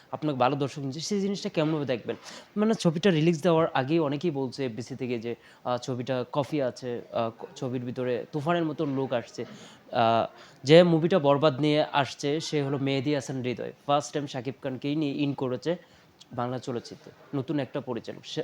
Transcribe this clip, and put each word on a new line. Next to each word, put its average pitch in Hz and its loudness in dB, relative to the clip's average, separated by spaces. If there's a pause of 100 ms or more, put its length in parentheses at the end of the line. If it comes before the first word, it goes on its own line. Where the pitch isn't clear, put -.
(120)
আপনাকে 143 -2
ভালো 127 4
দর্শক 143 -2
নিচ্ছে, 139 -6
সেই 202 -2
জিনিসটা 202 -4
কেমনভাবে 156 0
দেখবেন? 117 -2 (420)
মানে 214 4
ছবিটা 175 2
রিলিজ 160 4
দেওয়ার 165 6
আগেই 139 2
অনেকেই 147 0
বলছে 135 -4
এফডিসি 120 -6
থেকে 123 -4
যে, 117 -6 (280)
আহ, 123 -2
ছবিটা 127 -4
কফি 147 -2
আছে, 123 -4 (100)
আহ, 117 -2
ক-, - -12
ছবির 127 -4
ভিতরে 123 -4
তুফানের 165 0
মতন 151 -4
লোক 135 -2
আসছে, 117 -6 (460)
আহ, 113 4 (360)
যে 160 10
মুভিটা 170 4
বরবাদ 143 4
নিয়ে 151 4
আসছে 143 0
সে 156 -2
হলো 139 -2
মেহেদী 135 0
হাসান 131 -4
হৃদয়, 120 -4 (120)
ফার্স্ট 143 0
টাইম 147 -4
শাকিব 127 -8 (100)
খানকেই 139 -4
নিয়ে 147 -2
ইন 143 0
করেছে 131 -4 (580)
বাংলা 123 -4
চলচ্চিত্রে, - -10 (240)
নতুন 143 -4
একটা 131 -6
পরিচালক, 113 -10
সে, - -6